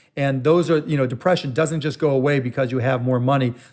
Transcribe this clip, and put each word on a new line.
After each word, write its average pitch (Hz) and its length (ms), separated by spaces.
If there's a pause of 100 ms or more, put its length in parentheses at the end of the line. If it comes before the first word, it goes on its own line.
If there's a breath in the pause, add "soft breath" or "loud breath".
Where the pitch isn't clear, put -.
(180 soft breath)
And 139 260
those 160 260
are, 160 100
you 151 180
know, 131 100
depression 143 460
doesn't 156 280
just 147 180
go 156 100
away 139 320
because 123 280
you 127 100
have 127 220
more 127 180
money. 127 340 (200 loud breath)